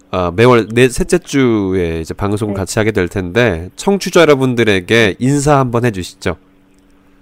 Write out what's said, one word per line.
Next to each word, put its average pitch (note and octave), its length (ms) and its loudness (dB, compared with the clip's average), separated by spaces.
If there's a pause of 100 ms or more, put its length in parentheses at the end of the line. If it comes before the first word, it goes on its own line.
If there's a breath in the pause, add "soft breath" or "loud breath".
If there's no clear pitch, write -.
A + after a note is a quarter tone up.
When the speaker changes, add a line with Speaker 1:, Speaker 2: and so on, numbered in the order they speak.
(120)
Speaker 1:
아, F2+ 220 -2
매월 A#2 360 4
네, A#2+ 180 2
셋째 F3+ 300 -2
주에 F#2+ 800 -2
이제 E2 140 -8
방송 G#2 360 -4
Speaker 2:
네. G2+ 40 -4
Speaker 1:
같이 F#2+ 260 -6
하게 A2 120 0
될 F#2 180 -2
텐데 F#2 680 -2
청취자 G3 460 0
여러분들에게 A#2 1000 2
인사 C#3+ 400 2
한번 A#2 240 -2
해주시죠. F#2+ 540 -4 (840)